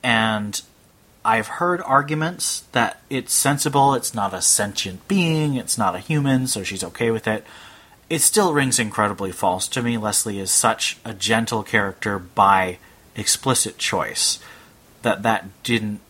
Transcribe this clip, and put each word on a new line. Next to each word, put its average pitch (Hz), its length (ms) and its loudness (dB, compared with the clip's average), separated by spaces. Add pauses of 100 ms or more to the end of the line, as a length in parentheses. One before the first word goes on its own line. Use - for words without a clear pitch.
and 110 600 0 (640)
I've 113 220 2
heard 175 340 -2
arguments 151 880 -2
that 117 380 0
it's 131 240 -4
sensible, 139 600 2
it's - 180 -4
not 101 200 -2
a 90 80 -6
sentient 101 680 -2
being, 160 460 2
it's - 220 -4
not 95 180 0
a - 40 -8
human, 135 480 2
so 104 160 -4
she's 95 200 -6
okay 113 280 -2
with 110 160 -2
it. 107 180 -2 (640)
It 160 100 0
still 196 340 4
rings 135 260 2
incredibly 104 520 0
false 92 380 -2
to 127 120 -2
me. 120 160 0
Leslie 104 420 -2
is 95 120 -4
such - 520 2
a 113 100 -10
gentle 113 500 0
character 101 560 -2
by 95 580 4 (380)
explicit - 600 -2
choice - 640 -2 (600)
that 107 220 -2
that 107 400 -2
didn't 107 360 -2 (100)